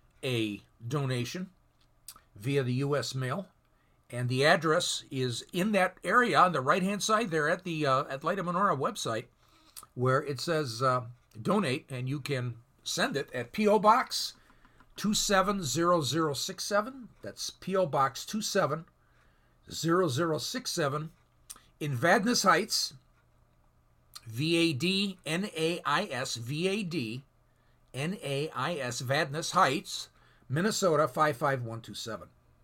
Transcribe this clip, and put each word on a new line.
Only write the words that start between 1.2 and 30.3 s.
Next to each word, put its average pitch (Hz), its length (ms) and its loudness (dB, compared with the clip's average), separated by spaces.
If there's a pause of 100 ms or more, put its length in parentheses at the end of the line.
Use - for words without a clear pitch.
via 135 260 0
the 123 120 -2
U 143 220 0
S 120 180 -4
mail. 131 320 -4 (640)
And 123 180 -4
the 131 180 4
address 165 640 2
is 127 420 -4
in 190 200 0
that 185 300 2
area 196 360 4
on 180 140 6
the 151 80 0
right-hand 180 420 2
side 214 280 0
there 151 180 0
at 175 160 -2
the, 156 200 -2
uh, 135 240 2
at 135 160 -8
Light 185 140 -2
of 175 80 -4
Menorah 175 320 2
website. 131 460 -4 (760)
Where 131 240 2
it 143 180 -6
says, 147 400 -2
uh, 127 200 2 (420)
donate, 156 480 0
and 127 180 -6
you 143 120 -4
can 123 340 -4 (300)
send 226 320 -2
it 139 180 -4
at 120 160 -6
P 214 160 0
O 208 140 8
Box 220 540 2 (600)
two 208 160 -2
seven 196 520 2
zero 170 380 2
zero 147 320 0
six - 280 -8
seven. 220 460 -2 (120)
That's - 300 -10
P - 240 -6
O 190 100 2
Box 135 400 0
two 220 160 -6
seven 165 440 0 (880)
zero 175 340 2
zero 156 320 0
six 254 320 -6
seven 151 400 -2 (680)
in 147 180 -2
Vadnais 196 460 4
Heights, 185 500 2 (1300)
V 151 280 0
A 165 160 4
D 185 540 0
N 185 300 -4
A 160 280 -2
I 151 280 0
S, 131 240 -4
V 147 320 -2
A 208 160 -2
D 139 400 -6 (680)
N 156 300 -4
A 139 320 -4
I 135 220 -4
S, 123 260 -4
Vadnais 147 480 -2
Heights, - 600 2 (380)